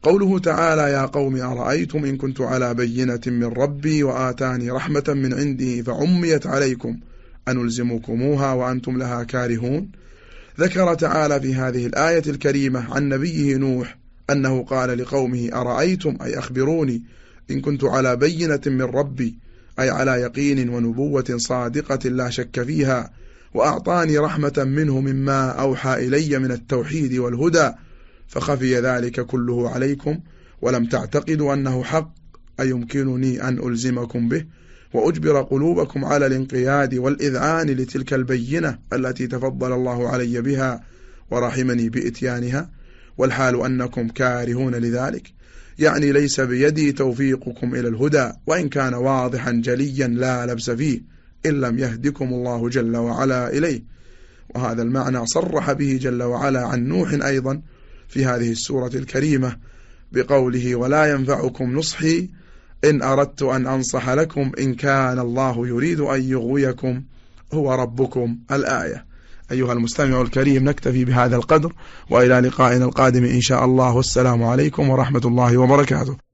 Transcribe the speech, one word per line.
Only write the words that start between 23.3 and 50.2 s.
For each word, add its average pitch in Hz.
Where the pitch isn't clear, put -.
"وأعطاني 156
رحمة 151
منه 139
مما 135
أوحى 131
إلي 143
من 131
التوحيد 131
والهدى، 127
فخفي 131
ذلك 123
كله 120
عليكم 139
ولم 120
تعتقدوا 143
أنه 131
حق، 160
أيمكنني 127
أن 123
ألزمكم 120
به 160
وأجبر 151
قلوبكم 139
على 143
الانقياد 131
والإذعان 143
لتلك 131
البينة 131
التي 127
تفضل 127
الله 123
علي 123
بها 131
ورحمني 123
بإتيانها، 123
والحال 127
أنكم 123
كارهون 120
لذلك"، 120
يعني 151
ليس 139
بيدي 143
توفيقكم 131
إلى 120
الهدى، 127
وإن 160
كان 135
واضحا 127
جليا 131
لا 123